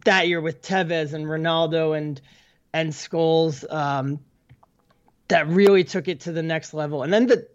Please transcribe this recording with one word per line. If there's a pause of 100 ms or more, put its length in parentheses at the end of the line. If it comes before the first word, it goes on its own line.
that
year
with
Tevez
and
Ronaldo
and, (540)
and
Scholes,
um, (1080)
that
really
took
it
to
the
next
level.
And
then
the,